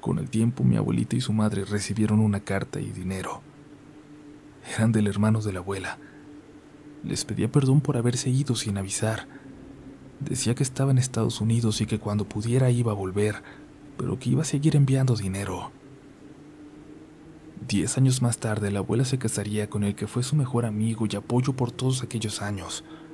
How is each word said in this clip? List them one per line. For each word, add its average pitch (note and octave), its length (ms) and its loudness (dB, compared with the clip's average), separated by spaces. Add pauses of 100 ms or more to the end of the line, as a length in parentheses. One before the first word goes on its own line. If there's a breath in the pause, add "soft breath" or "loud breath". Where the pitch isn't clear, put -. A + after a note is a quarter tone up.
Con - 180 0
el - 100 -6
tiempo, A#2 340 2
mi - 120 6
abuelita - 400 0
y B2+ 60 0
su A#2+ 100 -2
madre G#2+ 320 0
recibieron G#2 560 2
una G#2 220 4
carta - 380 -4
y G2+ 120 -6
dinero. F#2 500 -6 (1300)
Eran A2+ 160 4
del G#2+ 160 4
hermano G#2+ 340 2
de G#2 120 -2
la F#2 60 -6
abuela. F#2+ 380 -6 (1040 loud breath)
Les - 220 -4
pedía A2 260 -2
perdón C3+ 280 4
por C#3 180 0
haberse A#2+ 320 0
ido B2+ 260 0
sin G#2 220 -2
avisar. G2 500 -4 (920 loud breath)
Decía B2+ 340 -2
que C#3 100 0
estaba C3+ 280 0
en C3 60 6
Estados B2 440 0
Unidos A2+ 400 2
y G#2+ 60 0
que A2 120 -2
cuando G#2 260 -2
pudiera A#2+ 440 2
iba A#2+ 220 2
a G#2 40 0
volver, G2+ 460 -2 (560 loud breath)
pero C3 220 -4
que B2 100 -4
iba C3 140 2
a - 20 -2
seguir D3+ 300 2
enviando C3 400 6
dinero. G2 560 -4 (2000)
Diez B2+ 300 0
años C3 240 4
más A#2+ 160 0
tarde, G#2 340 -2
la G2+ 80 0
abuela A2 240 2
se C3 140 0
casaría G#2+ 520 -2
con G2+ 140 -2
el G2+ 100 2
que G#2+ 140 -4
fue B2 160 -2
su D3+ 140 2
mejor B2+ 280 2
amigo A2 400 0
y G#2+ 120 0
apoyo B2+ 340 0
por C3 180 0
todos C3 320 -2
aquellos A2 400 -4
años, G2+ 440 -6 (280 loud breath)